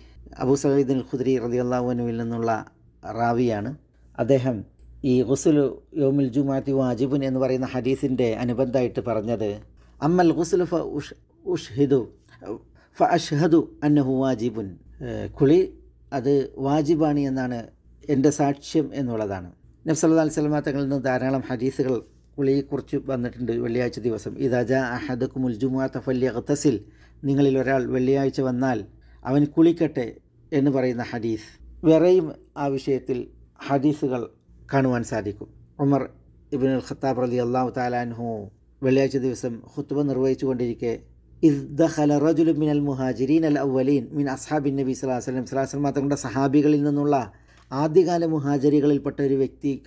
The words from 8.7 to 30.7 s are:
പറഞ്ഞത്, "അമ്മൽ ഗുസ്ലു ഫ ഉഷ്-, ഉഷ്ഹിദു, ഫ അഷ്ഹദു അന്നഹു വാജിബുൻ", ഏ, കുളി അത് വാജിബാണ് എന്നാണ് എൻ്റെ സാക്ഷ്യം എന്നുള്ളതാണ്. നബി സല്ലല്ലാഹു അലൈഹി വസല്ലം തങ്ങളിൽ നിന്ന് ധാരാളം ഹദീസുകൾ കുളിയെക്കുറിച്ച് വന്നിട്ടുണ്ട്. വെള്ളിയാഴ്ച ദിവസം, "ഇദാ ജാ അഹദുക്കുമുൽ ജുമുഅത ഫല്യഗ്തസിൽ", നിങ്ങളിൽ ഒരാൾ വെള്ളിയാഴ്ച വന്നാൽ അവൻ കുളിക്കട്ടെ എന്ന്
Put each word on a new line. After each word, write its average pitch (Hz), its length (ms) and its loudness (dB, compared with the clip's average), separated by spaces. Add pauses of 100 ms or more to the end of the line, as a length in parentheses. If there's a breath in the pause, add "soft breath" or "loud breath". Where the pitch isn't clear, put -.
പറഞ്ഞത്, 107 640 -2 (400 soft breath)
"അമ്മൽ 170 300 4
ഗുസ്ലു 170 320 0
ഫ 170 120 -2
ഉഷ്-, 147 400 -6 (300)
ഉഷ്ഹിദു, 139 680 0 (840 soft breath)
ഫ 180 60 2
അഷ്ഹദു 160 800 2
അന്നഹു 147 280 4
വാജിബുൻ", 120 680 -2 (240)
ഏ, 113 260 -8
കുളി 156 500 2 (360)
അത് 139 440 0
വാജിബാണ് 147 640 2
എന്നാണ് 127 480 -4 (420)
എൻ്റെ 143 200 4
സാക്ഷ്യം 143 640 0
എന്നുള്ളതാണ്. 104 580 -4 (360)
നബി 156 80 0
സല്ലല്ലാഹു 160 320 4
അലൈഹി 151 120 -2
വസല്ലം 151 200 0
തങ്ങളിൽ 139 300 -4
നിന്ന് 139 160 -4
ധാരാളം 127 420 0
ഹദീസുകൾ 127 540 -2 (360)
കുളിയെക്കുറിച്ച് 139 680 -2
വന്നിട്ടുണ്ട്. 120 460 -4
വെള്ളിയാഴ്ച 120 480 -2
ദിവസം, 110 380 -4
"ഇദാ 123 240 0
ജാ 131 220 0
അഹദുക്കുമുൽ 127 680 -4
ജുമുഅത 131 460 -2
ഫല്യഗ്തസിൽ", 127 840 0 (380 soft breath)
നിങ്ങളിൽ 139 360 2
ഒരാൾ 131 260 0
വെള്ളിയാഴ്ച 135 560 0
വന്നാൽ 127 440 -2 (400 soft breath)
അവൻ 143 200 4
കുളിക്കട്ടെ 151 720 2 (380)
എന്ന് 143 180 2